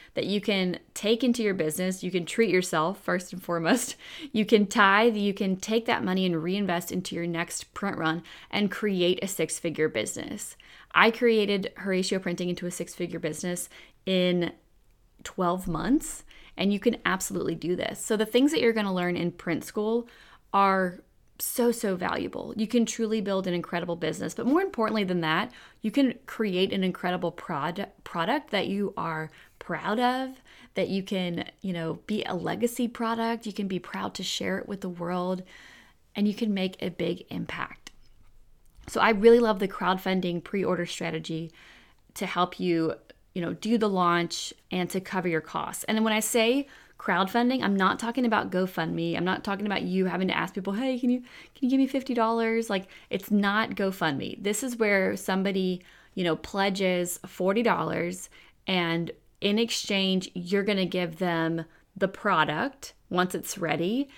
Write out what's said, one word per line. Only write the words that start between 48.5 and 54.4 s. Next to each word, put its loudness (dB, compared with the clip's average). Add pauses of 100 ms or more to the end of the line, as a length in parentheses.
I'm 0
not -2
talking -4
about -2
you 2
having 0
to 0
ask 0
people, -4
"Hey, -2
can 2
you, 2
can -14 (320)
you 2
give 4
me 6
fifty -2
dollars?" 2
Like, 0 (220)
it's -4
not 2
GoFundMe. -2